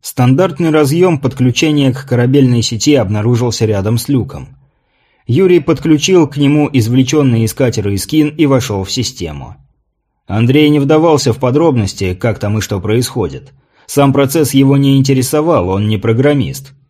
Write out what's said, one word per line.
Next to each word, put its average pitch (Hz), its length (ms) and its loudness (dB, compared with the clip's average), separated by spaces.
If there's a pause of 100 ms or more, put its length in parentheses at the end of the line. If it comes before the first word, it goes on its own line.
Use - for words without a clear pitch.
Стандартный 156 600 0
разъем 156 480 2
подключения 135 720 0
к - 140 -10
корабельной 123 560 2
сети 120 320 0
обнаружился 113 720 0
рядом 107 320 -2
с 117 100 -8
люком. 117 480 -4 (680)
Юрий 175 320 4
подключил 160 720 2
к 147 80 -10
нему 147 360 2
извлеченный 127 720 2
из 107 100 -2
катера 107 400 -2
Искин 151 360 0
и 151 180 0
вошел 123 380 0
в - 80 -10
систему. 71 640 -8 (720)
Андрей 123 400 2
не 147 100 2
вдавался 151 540 2
в - 60 -4
подробности, 123 760 -2
как 110 240 -4
там 107 200 -4
и - 20 -2
что 101 200 -6
происходит. 101 720 -4 (340)
Сам 139 260 0
процесс 139 420 0
его 139 220 4
не 139 200 2
интересовал, 135 760 0
он 101 180 -2
не 107 100 -2
программист. 127 760 -2 (160)